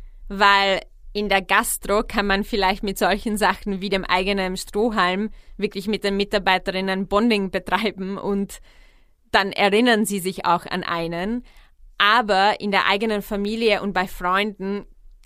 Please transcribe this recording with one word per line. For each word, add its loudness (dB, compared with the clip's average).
weil 4
in -4
der 2
Gastro 0
kann -2
man 0
vielleicht -2
mit -4
solchen 0
Sachen -2
wie -6
dem 2
eigenen 0
Strohhalm 0
wirklich -4
mit -2
den 0
Mitarbeiterinnen 0
Bonding 2
betreiben -4
und -6
dann 2
erinnern 4
sie -4
sich -6
auch 2
an -6
einen. -4
Aber 4
in -4
der 2
eigenen 0
Familie 0
und -4
bei 0
Freunden -2